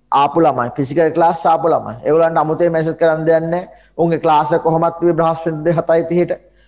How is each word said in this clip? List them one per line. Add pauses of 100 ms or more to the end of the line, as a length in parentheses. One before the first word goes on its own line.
(120)
ආපු
ළමයි,
ෆිසිකල්
ක්ලාස්
ආපු
ළමයි.
ඒගොල්ලන්ට
අමුතේ
මැසේජ්
කරන්න
දෙයක්
නැහැ. (260)
උන්ගේ
ක්ලාස්
එක
කොහොමත්
තිබේ
බ්‍රහස්පතින්දා
හතයි
තිහට. (360)